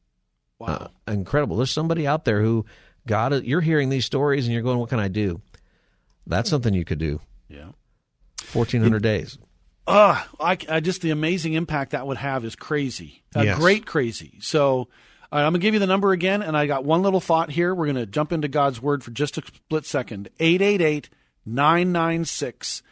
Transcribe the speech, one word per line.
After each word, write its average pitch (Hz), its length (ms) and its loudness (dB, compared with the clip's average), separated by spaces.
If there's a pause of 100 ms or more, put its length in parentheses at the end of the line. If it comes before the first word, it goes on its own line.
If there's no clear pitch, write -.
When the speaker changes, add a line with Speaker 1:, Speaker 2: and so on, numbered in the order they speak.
(580)
Speaker 1:
Wow. - 320 -6 (160)
Speaker 2:
uh, 110 60 -4
incredible. 104 460 -2
There's 127 120 0
somebody 165 340 -2
out 147 200 -2
there 107 180 2
who 113 240 0 (400)
God, 120 380 0
you're 139 160 0
hearing 151 280 2
these 135 160 0
stories 139 420 0
and 117 60 0
you're 117 120 -2
going, 123 160 0
"What 113 80 -4
can 127 100 0
I 104 80 0
do?" 95 340 -2 (840)
That's 110 240 -2
something 120 240 2
you 87 100 0
could 80 140 -4
do. 78 220 -2 (280)
Speaker 1:
Yeah. 73 200 -18 (720)
Speaker 2:
Fourteen 120 440 0
hundred 110 240 4
Speaker 1:
It - 20 4
Speaker 2:
days. 104 300 -2 (480)
Speaker 1:
Uh, 196 340 6 (200)
I, 170 180 2 (100)
I 160 120 0
just, 175 220 -4
the 165 80 0
amazing 156 420 0
impact 156 400 -2
that 135 140 -4
would 135 100 -4
have 135 280 -4
is 113 120 -8
crazy. 131 640 -6 (140)
Uh, 110 60 2
Speaker 2:
Yes. 104 160 2
Speaker 1:
great 190 280 4
crazy. 117 540 -4
So, 147 300 2
all 127 180 0 (440)
right, 147 140 0
I'm 160 60 2
gonna 175 80 2
give 214 140 2
you 214 60 4
the 196 60 2
number 196 240 2
again, 190 320 0
and 156 140 -4
I 147 100 2
got 139 180 -2
one 160 180 2
little 190 180 2
thought 160 320 0
here. 175 220 0
We're 170 120 -2
gonna 131 200 -2
jump 147 260 -2
into 151 160 -2
God's 139 340 0
Word 143 220 -2
for 120 80 -12
just 143 260 -4
a - 80 -8
split - 400 -6
second. 107 420 -4 (120)
Eight 165 200 4
eight 202 220 2
eight, 151 260 0 (360)
nine 156 480 2
nine 165 320 0
six, - 680 -8